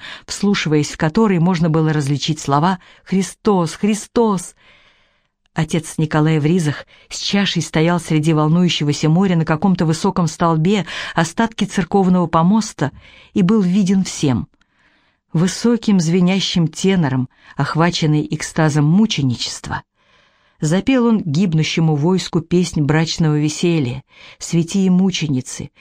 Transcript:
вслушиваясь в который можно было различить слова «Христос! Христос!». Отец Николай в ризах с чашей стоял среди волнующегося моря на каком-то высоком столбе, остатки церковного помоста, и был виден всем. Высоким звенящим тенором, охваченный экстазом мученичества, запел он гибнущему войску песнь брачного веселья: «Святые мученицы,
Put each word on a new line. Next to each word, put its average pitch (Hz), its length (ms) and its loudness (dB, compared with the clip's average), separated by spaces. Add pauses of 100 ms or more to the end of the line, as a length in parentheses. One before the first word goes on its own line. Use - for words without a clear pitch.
(260)
вслушиваясь 156 640 0
в - 80 -16
который 185 400 2
можно 165 320 2
было 156 240 2
различить 147 460 -2
слова 156 380 0 (260)
«Христос! 185 680 0
Христос!». 208 840 -2 (1000)
Отец 160 460 -4
Николай 156 400 2
в 143 80 0
ризах 156 400 0 (220)
с - 100 -12
чашей 196 420 -2
стоял 170 380 0
среди 160 340 0
волнующегося 151 760 2
моря 180 260 4
на 160 100 2
каком-то 170 400 0
высоком 165 440 0
столбе, 170 580 0 (280)
остатки 214 500 -2
церковного 185 640 0
помоста, 170 640 0 (420)
и 208 80 2
был 214 180 4
виден 190 440 2
всем. 131 420 -2 (840)
Высоким 202 680 0
звенящим 175 680 2
тенором, 147 600 0 (280)
охваченный 151 760 0
экстазом 151 540 0
мученичества, 151 960 -2 (800)
запел 196 460 0
он 220 140 2
гибнущему 156 760 0
войску 170 460 -2
песнь 175 400 0
брачного 156 540 0
веселья: 147 680 -2 (340)
«Святые 180 500 0
мученицы, 175 920 -2